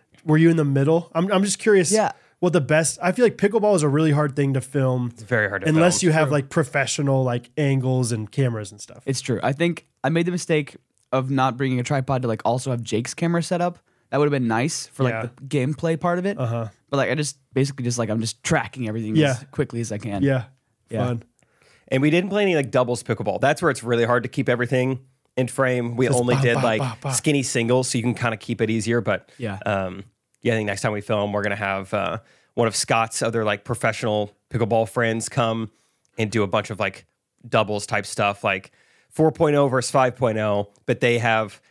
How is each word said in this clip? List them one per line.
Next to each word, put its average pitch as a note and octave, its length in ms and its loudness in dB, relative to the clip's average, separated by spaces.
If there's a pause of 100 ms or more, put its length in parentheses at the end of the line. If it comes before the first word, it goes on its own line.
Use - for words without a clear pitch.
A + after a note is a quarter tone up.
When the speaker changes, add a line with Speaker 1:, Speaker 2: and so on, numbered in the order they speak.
(240)
Speaker 1:
were D#3 140 4
you E3 120 8
in E3 60 4
the D3+ 80 2
middle? C#3+ 500 2
I'm, F3 180 0
I'm G3+ 120 2
just G3 140 -2
curious F#3+ 340 4
Speaker 2:
Yeah. G#3+ 200 2 (260)
Speaker 1:
what F3 140 0
the D#3+ 80 4
best, D3+ 420 2
I F3+ 100 0
feel B3 120 2
like A3 120 4
pickleball G3+ 400 2
is D3+ 60 2
a D3+ 60 2
really D3+ 240 4
hard C#3+ 240 0
thing C#3 180 0
to C3 60 0
film B2+ 520 -2
Speaker 3:
It's - 100 -18
very G#2+ 260 0
hard G2 140 -4
to D#3 60 -2
Speaker 1:
unless E3 320 4
Speaker 3:
film. F3+ 80 4
Speaker 1:
you D#3 40 6
have, D#3 160 4
Speaker 2:
True. D3 40 -2
Speaker 1:
like, C#3 180 0
professional, C3+ 720 0
like, B2 340 -4
angles C3 540 2
and G#2+ 180 -6
cameras A#2 400 -2
and G#2 100 -20
stuff. - 260 -20
Speaker 2:
It's C3 140 -2
true. B2 220 -2
I - 100 0
think E3+ 340 -2 (180)
I C3+ 40 2
made E3 180 2
the F3+ 60 -2
mistake D#3 440 -2 (360)
of C3 180 0
not C3 260 2
bringing C3 240 0
a - 20 -2
tripod C3 400 -2
to, A#2+ 60 -2
like, G#2+ 160 -4
also B2+ 260 -2
have A#2+ 120 -2
Jake's A2 320 -4
camera E3+ 280 0
set F3 180 -2
up. F3 180 -4 (320)
That C3+ 80 0
would've D3 140 4
been C3 160 0
nice A#2 380 -2
for, - 180 -6
like, A#2+ 100 2
Speaker 1:
Yeah. A2+ 80 -6 (140)
Speaker 2:
the - 100 -20
gameplay D3 540 -2
part F3 180 0
of F3+ 80 -2
it. G3+ 120 -4
Speaker 1:
Uh-huh. A#2 300 -4 (220)
Speaker 2:
But, C#3+ 60 -2
like, A#2 140 2
I C3 40 0
just D3+ 220 -4 (160)
basically C3+ 320 0
just, A#2+ 140 -2
like, A2+ 100 0
I'm A2 120 0
just - 220 -6
tracking A#2 460 -2
everything A2 280 -2
Speaker 1:
Yeah. D3 160 4
Speaker 2:
as A2+ 180 -8
quickly B2 300 -4
as A2 120 -6
I G#2 60 -4
can. G2+ 240 -4
Speaker 1:
Yeah. C3 220 2 (460)
Speaker 2:
Yeah. B2 160 -2
Speaker 1:
Fun. A#2+ 160 -4 (680)
Speaker 3:
And C3 140 0
we D3+ 80 4
didn't F#3 200 2
play G#3 120 0
any, F#3+ 120 2
like, C3+ 160 0
doubles B2 320 0
pickleball. G2+ 380 -4
That's C#3+ 220 2
where D#3+ 80 2
it's B2+ 120 -4
really A#2 220 2
hard A#2+ 180 2
to B2 60 -6
keep - 200 -4
everything B2+ 520 0 (360)
in B2+ 120 0
frame. B2 480 -2
We B2+ 100 2
Speaker 1:
Just B2 120 2
Speaker 3:
only B2 180 2
Speaker 1:
ba, C3+ 60 2
Speaker 3:
did, A#2+ 140 2
Speaker 1:
ba, - 60 0
Speaker 3:
like, A2+ 180 2
Speaker 1:
ba, B2 200 -6
ba. C3+ 140 -4
Speaker 3:
skinny C#3+ 280 0
singles, B2 460 0
so - 100 -2
you A2 60 -2
can A#2+ 100 0
kinda A2+ 220 -2
keep A2+ 240 -6
it A2 80 0
easier. A2+ 320 0
But, G2 380 -4
Speaker 2:
Yeah. G#2 260 -8
Speaker 3:
um, G2 400 -4 (380)
yeah, A#2 120 0
I - 20 2
think G#2+ 100 -2
next G2+ 160 -4
time A2 100 0
we G#2 80 -6
film, G#2 320 -2
we're G#2 100 -2
gonna G2+ 140 -2
have, G2 380 -4
uh, F#2+ 240 -4 (360)
one A#2 140 2
of G#2 80 -6
Scott's - 460 -2
other, A#2 220 -2
like, G#2 200 -2
professional A2 680 -2 (180)
pickleball A2+ 380 0
friends A2+ 400 -2
come A2+ 420 -2 (480)
and A2 120 -2
do A2 120 0
a G2+ 40 0
bunch G#2 240 -2
of, G2 100 -12
like, G2 260 -6 (420)
doubles G#2+ 380 0
type G#2 180 -2
stuff, G2+ 400 -2
like G2 260 -2 (400)
four D#3 220 2
point D3+ 240 2
oh C#3+ 120 4
versus B2 220 0
five C3 260 2
point A2+ 220 0
oh. G#2 300 0 (180)
But B2 140 -2
they A#2+ 180 4
have, A2+ 420 0 (100)